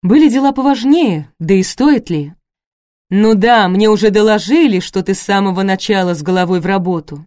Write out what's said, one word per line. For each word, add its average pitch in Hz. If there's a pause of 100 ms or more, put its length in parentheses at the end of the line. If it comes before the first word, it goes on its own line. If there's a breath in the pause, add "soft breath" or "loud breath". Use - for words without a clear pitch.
«Были 285
дела 269
поважнее, 262
да 165
и 185
стоит 269
ли?» 151 (760)
«Ну 214
да, 220
мне 202
уже 214
доложили, 214
что 185
ты 196
с -
самого 196
начала 190
с 151
головой 180
в 170
работу. 175